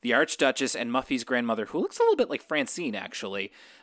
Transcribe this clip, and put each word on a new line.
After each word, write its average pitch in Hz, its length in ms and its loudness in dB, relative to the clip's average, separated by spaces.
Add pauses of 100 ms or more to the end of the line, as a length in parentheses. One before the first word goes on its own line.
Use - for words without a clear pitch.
the 120 120 2
Archduchess 135 640 2
and 120 160 -4
Muffy's 127 320 -2
grandmother, 117 420 0
who 156 140 -4
looks - 180 -4
a - 40 2
little 453 120 6
bit 262 160 0
like 139 100 -4
Francine, 147 540 -4
actually. 98 560 -8 (320)